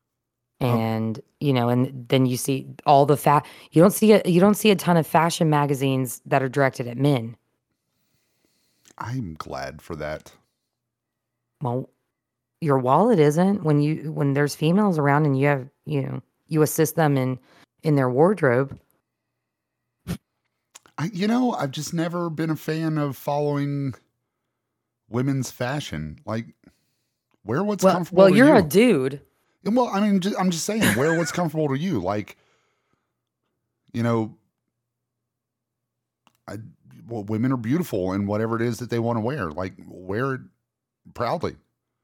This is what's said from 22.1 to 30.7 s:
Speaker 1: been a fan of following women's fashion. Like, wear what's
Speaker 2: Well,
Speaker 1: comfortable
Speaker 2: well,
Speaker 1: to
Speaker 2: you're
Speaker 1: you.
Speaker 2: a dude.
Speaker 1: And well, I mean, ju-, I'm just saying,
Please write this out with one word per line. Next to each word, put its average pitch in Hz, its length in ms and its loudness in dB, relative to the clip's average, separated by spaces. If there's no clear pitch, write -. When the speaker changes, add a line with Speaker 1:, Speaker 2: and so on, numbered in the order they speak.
Speaker 1:
been 160 200 -4
a 156 60 -4
fan 160 420 -4
of 143 180 -4
following 143 800 -4
women's 131 400 -4
fashion. 120 760 -8
Like, 113 220 -8
wear 135 200 -2
what's 208 180 -2
Speaker 2:
Well, 190 120 6
Speaker 1:
comfortable 175 280 2
Speaker 2:
well, 196 80 10
Speaker 1:
to 190 60 4
Speaker 2:
you're 269 140 8
Speaker 1:
you. 285 60 8
Speaker 2:
a 196 60 8
dude. 151 580 2
Speaker 1:
And 208 120 -2
well, 240 160 2
I 196 80 -2
mean, 202 200 2
ju-, 190 180 -2
I'm 185 120 0
just 165 140 -6
saying, 214 180 -2